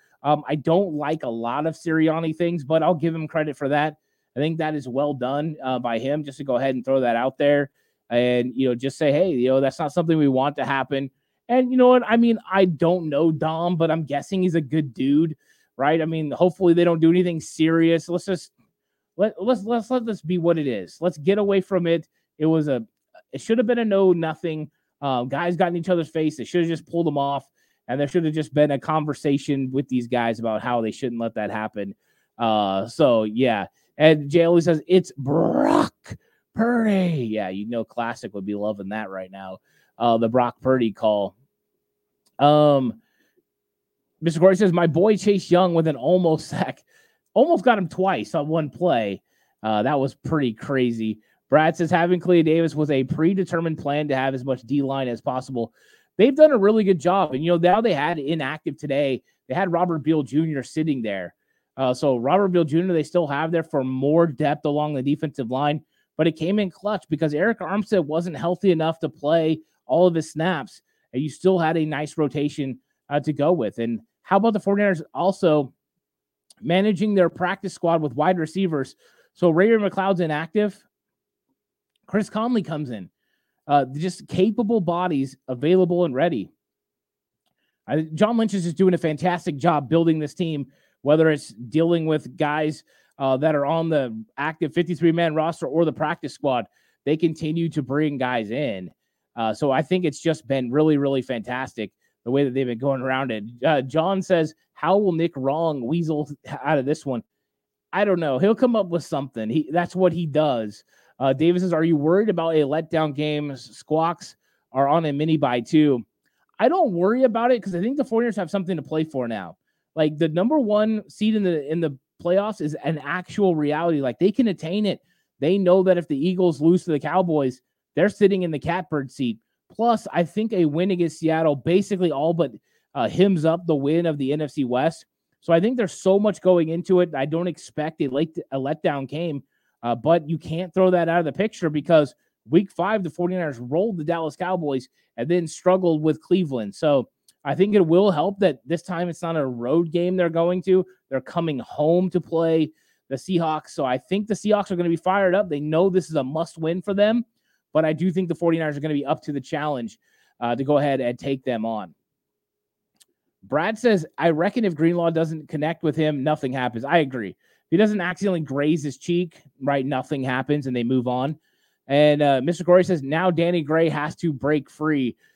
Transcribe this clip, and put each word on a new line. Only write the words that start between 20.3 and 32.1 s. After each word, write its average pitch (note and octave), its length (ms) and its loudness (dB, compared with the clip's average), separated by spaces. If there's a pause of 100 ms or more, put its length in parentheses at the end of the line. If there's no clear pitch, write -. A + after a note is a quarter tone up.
what E3 200 2
it D3 80 -2
is. G2+ 340 -6
Let's E3+ 180 -2
get F#3+ 200 0
away G3 220 2
from F#3 260 -2
it. E3 200 0 (320)
It D3+ 80 0
was D#3+ 220 2
a, A#2+ 160 -2 (480)
it - 80 -10
should A3+ 180 0
have A#3 80 2
been A#3 120 0
a A#3 60 -2
no G3 280 4
nothing. D#3+ 580 -4 (300)
Uh, C3 240 -2
guys F3 320 -2
got F3+ 120 2
in F3 80 -2
each E3+ 120 -6
other's E3+ 220 0
face. D#3 260 -2
They B2 80 -10
should F3 180 0
have E3 60 0
just E3 180 -6
pulled E3+ 200 -2
them D3 120 0
off, C#3 300 -4 (400)
and B2+ 100 -2
there D3 100 0
should E3+ 160 0
have D#3 100 -2
just D3+ 200 -6
been D3 160 4
a C#3 80 -2
conversation C#3+ 920 -2
with C3+ 160 -2
these B2 180 -2
guys A#2 320 -2
about A2 240 -4
how B2 180 -2
they A2 120 -2
shouldn't A#2+ 280 -8
let A#2 140 -6
that G#2 160 -6
happen. G#2+ 440 -8 (440)